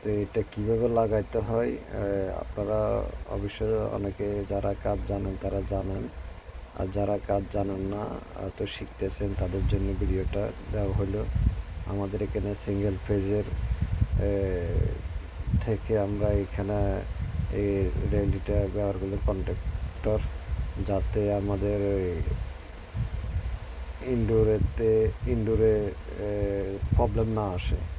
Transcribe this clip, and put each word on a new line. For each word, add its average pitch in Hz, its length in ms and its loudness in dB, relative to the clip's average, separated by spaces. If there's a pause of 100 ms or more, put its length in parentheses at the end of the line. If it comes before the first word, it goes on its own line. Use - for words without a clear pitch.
তো 107 60 -2
এটা 104 320 0 (100)
কীভাবে 113 380 2
লাগাইতে 113 500 2
হয়, 113 300 0
এ, 123 80 -4 (600)
আপনারা 107 640 0 (260)
অবশ্যই 107 440 -2 (220)
অনেকে 101 540 -2
যারা 98 340 0
কাজ 101 240 0
জানেন 98 340 -2
তারা 98 280 -2
জানেন, 98 380 -2 (720)
আর 95 80 -2
যারা 101 400 0
কাজ 101 240 2
জানেন 98 280 0
না, 98 220 -2
আ, 110 560 -6
তো 104 80 -2
শিখতেছেন, - 640 -2 (100)
তাদের 95 280 2
জন্য 98 320 2
ভিডিওটা 98 520 0 (200)
দেওয়া 101 220 0
হলো। 98 320 0 (600)
আমাদের 196 360 -2
এখানে 101 340 0
সিঙ্গেল 101 380 2 (140)
ফেজের, 101 360 2 (760)
এ, 98 460 2 (960)
থেকে 110 380 2
আমরা 101 300 2
এখানে 101 720 2 (540)
এই 98 340 2 (220)
রেলিটা 101 600 2
ব্যবহার 101 280 0
করলে 98 240 -2
কন্ট্রাক্টর, 90 920 0 (680)
যাতে 101 460 2
আমাদের 101 480 2
ওই 95 400 0 (1900)
ইনডোরেতে, 110 1000 4 (160)
ইনডোরে, 110 640 4 (280)
এ, 101 580 -2 (180)
প্রবলেম 110 340 4
না 110 120 0
আসে। 92 340 0 (240)